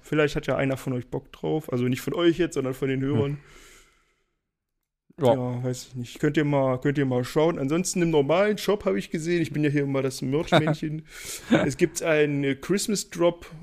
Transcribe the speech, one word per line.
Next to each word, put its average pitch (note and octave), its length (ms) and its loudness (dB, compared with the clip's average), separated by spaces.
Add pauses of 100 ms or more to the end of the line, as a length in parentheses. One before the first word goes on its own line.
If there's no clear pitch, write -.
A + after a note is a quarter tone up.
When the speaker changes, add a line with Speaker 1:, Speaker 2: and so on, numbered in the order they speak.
Speaker 1:
vielleicht D3+ 340 -4
hat C#3+ 100 -6
ja C3+ 80 0
einer C3+ 220 0
von C3 160 -6
euch B2 160 -6
Bock - 240 -10
drauf. D#3 360 -4
Also B2 140 -2
nicht B2+ 160 0
von - 140 -6
euch E3+ 240 4
jetzt, E3 160 0
sondern C3 200 -2
von C3+ 140 -4
den C3+ 140 -2
Speaker 2:
Hm. C3+ 80 -2
Speaker 1:
Hörern. C#3+ 280 0 (1800)
Speaker 2:
Ja. B2+ 140 4
Speaker 1:
Ja, B2 300 -2
weiß B2+ 260 -6
ich C3 60 -16
nicht. A#2+ 240 -12
Könnt D3+ 180 2
ihr D#3 80 2
mal, C3+ 340 2
könnt C#3+ 200 0
ihr C#3 80 2
mal B2 160 0
schauen. D#3 340 2
Ansonsten D#3+ 460 0
im E3 80 2
normalen E3 480 4
Shop G3+ 260 0
habe G3 140 0
ich F#3 100 -10
gesehen, E3+ 320 0
ich D3+ 100 -2
bin D3 120 -2
ja D3 80 4
hier C#3+ 100 2
immer C3+ 220 0
das C3 180 -4
Merch-Männchen. D#3 840 0 (420)
Speaker 2:
<laughs> - 160 4
Speaker 1:
Es C3 120 -2
gibt - 260 0
einen, D3+ 400 4
äh, C#3 100 2
Christmas F#3+ 560 -2
Drop, E3+ 380 0 (160)